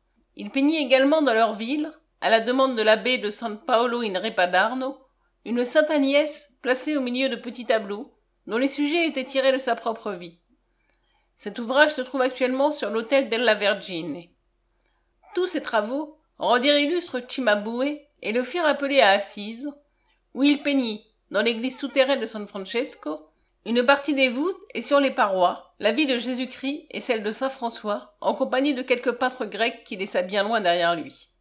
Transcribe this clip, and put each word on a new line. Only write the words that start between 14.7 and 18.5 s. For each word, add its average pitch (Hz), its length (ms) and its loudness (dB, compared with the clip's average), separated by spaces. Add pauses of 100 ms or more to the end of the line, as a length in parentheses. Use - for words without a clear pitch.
Tous 359 120 0
ces 320 160 -4
travaux 240 560 -4 (200)
rendirent 247 400 4
illustre 294 480 -2
Cimabue 240 720 -2 (240)
et 202 100 -6
le 247 100 0
firent 320 240 -2